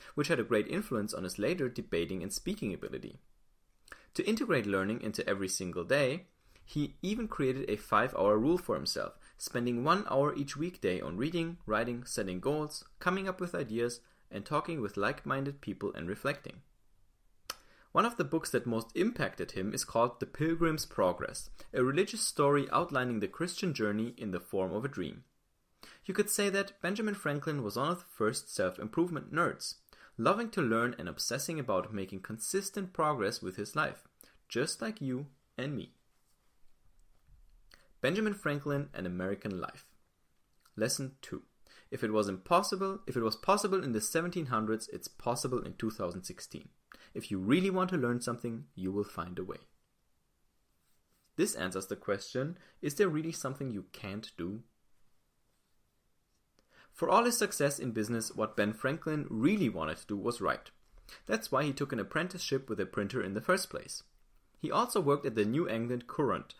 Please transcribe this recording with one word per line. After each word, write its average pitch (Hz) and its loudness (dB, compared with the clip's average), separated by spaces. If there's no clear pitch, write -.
which 147 2
had 147 4
a 107 2
great 107 4
influence 123 -2
on 90 -4
his 90 -6
later 135 2
debating 87 -2
and 95 -6
speaking 131 -4
ability. - -8
To - 0
integrate 214 2
learning 101 2
into - -2
every 98 2
single 87 -2
day, 139 2
he 147 -2
even 214 0
created 135 0
a 104 0
five-hour 107 4
rule 156 4
for 107 0
himself, - -4
spending 120 -2
one 175 4
hour 143 4
each 139 -4
weekday 139 0
on 85 -4
reading, 165 -2
writing, 120 0
setting 92 -2
goals, 147 -2
coming 190 0
up 185 -2
with 175 -4
ideas, 120 0
and 101 -8
talking 151 -2
with 101 -4
like-minded 135 -2
people 101 -4
and 82 -6
reflecting. - -4
One 180 4
of 240 -2
the 165 2
books 156 -2
that - 2
most 113 -2
impacted 165 0
him 95 -4
is - -4
called 120 2
The - -4
Pilgrim's 160 0
Progress, - 0
a 127 2
religious 147 2
story 143 4
outlining 127 2
the 98 0
Christian 175 -2
journey 110 0
in 104 -6
the 90 0
form 95 -2
of 110 -2
a 139 -2
dream. 92 -6
You 190 -4
could 202 2
say 202 2
that 196 0
Benjamin 208 0
Franklin 147 -2
was 104 -2
one 139 2
of 180 0
the - -18
first - 0
self-improvement 110 0
nerds, - 0
loving 202 2
to 190 -2
learn 120 4
and 87 -6
obsessing 139 -4
about 110 0
making 95 -6
consistent 190 -4
progress 131 0
with 92 -6
his 104 -6
life, - -4
just 135 -2
like 220 -4
you 135 -4
and 139 -4
me. - -8
Benjamin 202 2
Franklin, 143 -2
An - -4
American 101 -2
Life. - -10
Lesson 131 0
two. - -8
If - -4
it 107 0
was 107 4
impossible, 190 2
if 131 -2
it 120 2
was 113 0
possible 190 2
in 139 -2
the 107 2
seventeen 170 0
hundreds, 110 0
it's - -10
possible 123 -2
in - -8
two 110 -4
thousand 90 -6
sixteen. - -14
If - -8
you 98 -2
really 160 4
want 185 2
to 185 0
learn 120 2
something, 120 -4
you 92 -2
will 101 0
find 87 -8
a - -4
way. - -8
This - 4
answers 92 -2
the 101 -4
question, 127 -2
is 143 -2
there 202 6
really 160 0
something 135 -4
you 98 -6
can't 104 -8
do? 95 -6
For - 0
all 220 8
his 233 4
success 151 2
in 123 -2
business, 110 0
what - 0
Ben 107 4
Franklin 151 -2
really 143 4
wanted 80 -2
to - -18
do 104 -4
was 110 -2
write. - 0
That's 220 -2
why 139 2
he 143 0
took 139 -2
an 117 0
apprenticeship 156 -2
with 107 -2
a 95 0
printer 104 -2
in 95 -4
the 104 -2
first 185 2
place. - -10
He 156 -2
also - 2
worked 143 4
at 120 -2
the 104 6
New 143 2
England 120 -2
Courant, 107 0